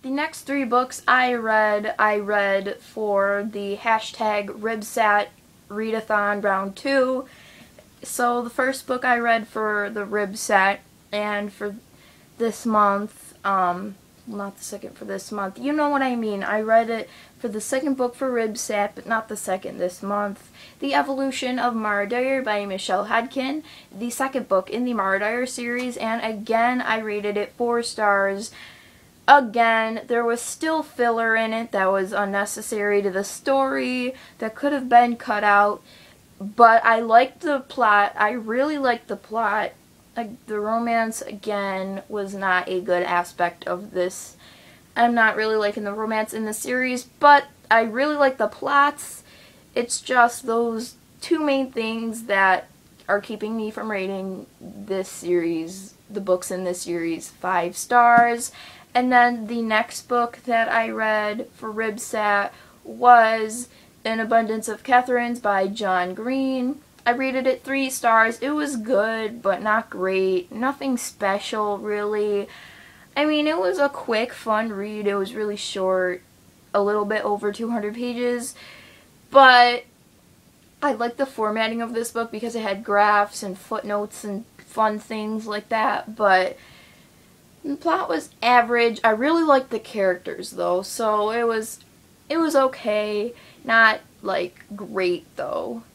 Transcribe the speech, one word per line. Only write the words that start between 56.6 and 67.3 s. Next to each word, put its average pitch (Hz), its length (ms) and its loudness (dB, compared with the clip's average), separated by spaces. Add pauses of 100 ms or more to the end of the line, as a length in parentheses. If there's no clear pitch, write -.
this 180 180 -6
series, 165 460 -6
five 180 480 -4
stars. 240 720 4 (420)
And 247 200 2
then 240 340 4
the 233 160 -4
next 220 460 -2
book 240 360 -2
that 226 240 0
I 226 220 0
read 214 640 -2
for - 180 -10
Ribsat 208 800 -2 (320)
was 226 840 4 (360)
An 220 140 -2
Abundance 220 500 0
of 214 140 -8
Catherines 247 560 2
by 196 300 0
John 185 460 -2
Green. 262 640 -2 (260)
I 240 60 4
rated 262 340 0